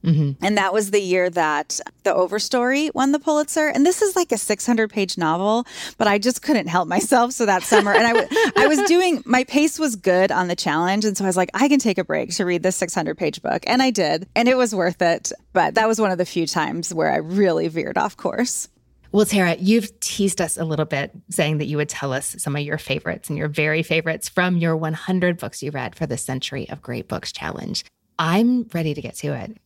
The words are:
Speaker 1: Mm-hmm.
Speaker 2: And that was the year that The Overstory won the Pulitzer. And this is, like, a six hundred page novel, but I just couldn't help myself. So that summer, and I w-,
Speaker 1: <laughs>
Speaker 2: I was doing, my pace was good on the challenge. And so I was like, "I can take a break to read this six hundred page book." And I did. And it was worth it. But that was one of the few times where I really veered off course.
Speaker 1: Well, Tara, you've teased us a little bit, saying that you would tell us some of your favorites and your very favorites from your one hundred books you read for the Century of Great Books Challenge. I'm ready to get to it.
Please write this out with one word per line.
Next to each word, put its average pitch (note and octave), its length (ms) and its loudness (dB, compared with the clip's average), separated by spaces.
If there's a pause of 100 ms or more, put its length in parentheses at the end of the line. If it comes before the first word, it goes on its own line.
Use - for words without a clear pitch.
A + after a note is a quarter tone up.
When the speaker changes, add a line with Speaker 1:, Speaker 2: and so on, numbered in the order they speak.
Speaker 1:
Mm-hmm. D3+ 420 2
Speaker 2:
And G#3 140 2
that F#3+ 120 2
was G3+ 200 0
the G3+ 100 4
year F3+ 300 2
that D#3 480 0 (240)
The G3 100 2
Overstory B3 800 0
won C#4 180 2
the D4+ 60 2
Pulitzer. D4+ 520 0
And C#4 140 2
this F4+ 200 4
is, G4 120 0
like, F4 160 0
a A3 60 0
six - 260 -4
hundred A3+ 280 2
page G3 260 -2
novel, F#3+ 480 0 (320)
but A3 100 2
I G#3 120 4
just B3 240 -2
couldn't G#3+ 240 2
help E3+ 200 0
myself. A#3+ 460 2
So A#3 140 0
that F#3 160 2
summer, G#3 280 4
and A3 140 4
I A#3 80 2
w-, A4 400 2
Speaker 1:
<laughs> - 20 -2
Speaker 2:
I C4+ 120 4
was D4+ 160 4
doing, F4 420 2
my B3+ 200 2
pace D4 340 0
was C#4+ 160 -2
good F#3 360 2
on F3+ 160 0
the F3 80 -2
challenge. F3 500 0
And G3+ 120 0
so G3+ 60 -4
I G3 40 0
was F#3 100 0
like, F3+ 180 2
"I B3 120 4
can C#4 120 6
take G3+ 180 0
a F#3 60 -2
break D#3 320 -2
to F#3+ 100 0
read F3 160 0
this F#3 140 0
six F3+ 180 -4
hundred D#3 240 -4
page - 240 -4
book." - 240 -2
And B3+ 160 2
I C4 80 4
did. F3+ 460 -2
And A#3+ 120 2
it B3+ 100 4
was A3 180 0
worth F3+ 260 0
it. E3+ 300 0 (220)
But D#3+ 200 2
that A3 140 4
was A3 120 0
one G#3 120 2
of F3+ 80 -2
the F3+ 60 2
few E3+ 200 -2
times D#3+ 480 -4
where D#3+ 180 2
I C3+ 60 2
really E3 500 2
veered D#3+ 300 -4
off - 180 -2
course. - 520 -4 (440)
Speaker 1:
Well, G#3 140 4
Tara, F#3 320 2
you've G#3 440 2
teased - 400 -2
us E3 160 -4
a E3 80 -4
little D#3 200 -2
bit, E3 280 -6 (180)
saying D3+ 280 0
that D3+ 60 -4
you D3 120 -4
would D3 120 -2
tell C#3 240 -6
us C#3 240 -6
some C#3+ 180 -4
of D3 60 -4
your D3+ 160 -6
favorites - 520 -6
and D3 100 -4
your D3+ 80 -4
very D3+ 340 0
favorites D#3+ 480 -2
from F3+ 280 0
your E3 200 2
one D#3 160 -2
hundred F3+ 460 -2
books - 240 -10
you C#3+ 80 -6
read C3 240 -8
for - 100 -6
the B2 120 -6
Century C3 520 -8
of - 140 -14
Great - 240 -10
Books - 240 -8
Challenge. - 520 -8 (360)
I'm A3 540 2
ready D#3+ 200 -2
to D3 80 -8
get - 160 -10
to D3 160 -4
it. C3+ 320 -10